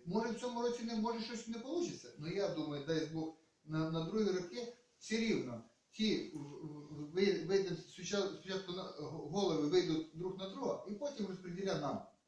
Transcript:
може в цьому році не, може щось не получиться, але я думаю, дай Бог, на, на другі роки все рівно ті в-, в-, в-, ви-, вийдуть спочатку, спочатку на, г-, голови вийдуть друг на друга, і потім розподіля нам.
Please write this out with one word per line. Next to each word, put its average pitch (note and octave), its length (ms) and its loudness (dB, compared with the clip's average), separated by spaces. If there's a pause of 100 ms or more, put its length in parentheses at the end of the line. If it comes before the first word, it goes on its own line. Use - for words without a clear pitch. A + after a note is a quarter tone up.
може A3 240 4
в G#3 100 -2
цьому A#3+ 220 0
році A#3+ 220 0
не, A3+ 120 0
може A3 300 2
щось A#3 220 -6
не A3+ 120 -4
получиться, C4+ 480 -2 (120)
але D#3 100 -4
я G3 200 2
думаю, D3 380 -2
дай D#3+ 180 2
Бог, D#3+ 280 -2 (320)
на, D#3+ 260 0
на D#3+ 140 2
другі G#3+ 260 2
роки A#3 420 -2 (240)
все A3 200 -2
рівно C3 460 2 (280)
ті G#3+ 440 2
в-, - 20 -4
в-, C#3+ 540 -10
в-, D3 220 -8
ви-, F3+ 340 6
вийдуть F#3 420 2
спочатку, F#3+ 460 -2
спочатку F#3 380 -4
на, F#3 100 -4
г-, - 160 -8
голови D3+ 680 2
вийдуть D#3+ 460 4
друг F#3 240 -4
на F#3+ 120 -6
друга, B3 400 -2
і - 20 -4
потім A3+ 360 -2
розподіля F3+ 520 -2
нам. C#3+ 220 -2 (260)